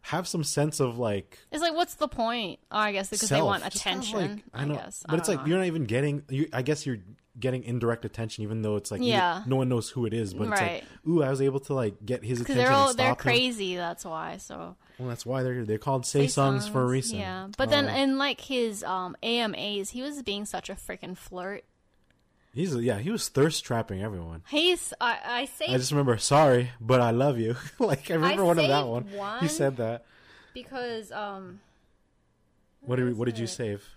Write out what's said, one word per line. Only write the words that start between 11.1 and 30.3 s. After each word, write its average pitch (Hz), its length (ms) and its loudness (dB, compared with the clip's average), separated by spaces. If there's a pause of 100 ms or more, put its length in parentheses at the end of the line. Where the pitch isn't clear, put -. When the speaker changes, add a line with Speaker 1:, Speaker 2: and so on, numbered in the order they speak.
Speaker 1:
I 135 60 2
was 135 120 0
able 135 200 2
to, - 120 -6
like, 110 320 0
get 123 180 -2
his 117 160 -2
Speaker 2:
'Cause 120 100 -4
Speaker 1:
attention 262 160 2
Speaker 2:
they're 262 80 6
all, 277 160 6
Speaker 1:
and 240 100 -2
Speaker 2:
they're 254 80 4
Speaker 1:
stop - 120 0
him." - 120 -10
Speaker 2:
crazy, 233 460 0
that's 175 260 -6
why, 165 340 -8
so. 180 380 -14 (220)
Speaker 1:
Well, 127 100 -6
that's 117 180 -8
why 127 180 -2
they're, 123 200 -2
they're 107 140 0
called 135 260 0
Saesungs 135 680 2
for 127 140 2
a 123 40 4
Speaker 2:
Saesungs, - 40 2
Speaker 1:
reason. 131 280 0
Speaker 2:
yeah. 190 280 -6 (100)
But 269 120 2
then 285 180 4
Speaker 1:
Um, - 80 -2
Speaker 2:
in, 269 220 2
like, 269 240 -2
his, 226 420 -2
um, 185 400 -4
A 233 160 0
M 220 160 -2
As, 202 360 -4
he 247 100 -8
was 294 220 -8
being 202 220 -4
such - 240 -8
a 196 60 -8
freaking 180 400 -12
flirt. 185 480 -10 (880)
Speaker 1:
He's, 156 240 -2
yeah, 117 220 2
he 127 140 -2
was - 180 -2
thirst 151 340 4
trapping 110 400 -2
everyone. 85 460 -8
Speaker 2:
He's, 339 500 0
I, 233 240 0
I 240 220 -4
say - 220 -8
Speaker 1:
I - 100 0
just 127 140 0
remember, 139 260 4
"Sorry, 127 540 6 (100)
but 127 180 6
I 117 120 4
love 127 280 4
you." 113 160 0 (120)
<laughs> - 120 -18
Like, 208 320 0
I 165 40 0
remember 175 280 2
Speaker 2:
I - 40 4
Speaker 1:
one 170 120 6
of 151 80 4
that 139 140 4
Speaker 2:
saved 131 80 -2
Speaker 1:
one. 120 140 -2 (100)
Speaker 2:
one 214 260 -6
Speaker 1:
He 165 80 2
said 139 300 0
that. 117 260 -2 (500)